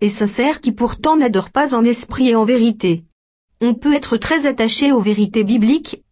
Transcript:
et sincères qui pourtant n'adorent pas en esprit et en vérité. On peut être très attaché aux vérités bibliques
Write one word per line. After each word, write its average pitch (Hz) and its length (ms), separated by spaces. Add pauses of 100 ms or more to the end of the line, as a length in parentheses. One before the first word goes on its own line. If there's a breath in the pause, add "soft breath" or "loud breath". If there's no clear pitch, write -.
et 208 80
sincères 240 520
qui 240 120
pourtant 311 440
n'adorent 220 340
pas 269 240
en 233 100
esprit 240 460
et 233 40
en 220 100
vérité. 220 600 (560)
On 233 140
peut 294 200
être 277 240
très 285 280
attaché 247 460
aux 240 80
vérités 208 420
bibliques 233 680